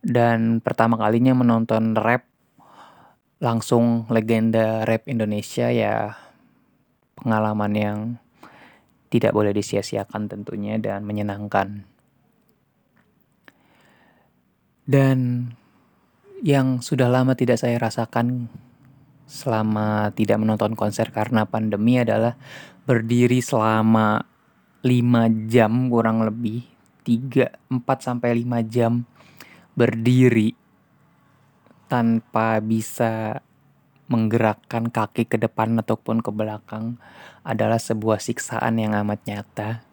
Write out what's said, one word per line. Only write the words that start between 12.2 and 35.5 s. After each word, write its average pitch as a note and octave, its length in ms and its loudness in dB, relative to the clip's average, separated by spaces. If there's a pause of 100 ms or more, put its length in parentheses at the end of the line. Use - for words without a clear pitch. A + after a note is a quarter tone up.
Dan C3 640 2 (960)
yang C3 400 2
sudah B2+ 240 0
lama B2+ 240 2
tidak B2 320 0
saya A#2 160 0
rasakan A#2+ 720 -4 (720)
selama G#2+ 960 -2
tidak A2 160 2
menonton A2 400 0
konser G#2+ 400 -4
karena G#2+ 320 0
pandemi A2 480 0
adalah A#2 400 0 (480)
berdiri A#2+ 560 2
selama A2 880 2 (520)
lima A#2+ 480 2 (240)
jam A#2+ 400 4
kurang A2+ 320 2
lebih, A2+ 400 -4 (400)
tiga, B2 480 0 (160)
empat C3 320 -2
sampai A#2+ 320 -4
lima A#2 320 -2
jam A#2 400 0 (720)
berdiri A#2 800 4 (1400)
tanpa A2+ 720 0
bisa A2 800 -4 (640)
menggerakkan A2+ 800 0
kaki A2+ 400 -2
ke - 80 -4
depan A2 480 -2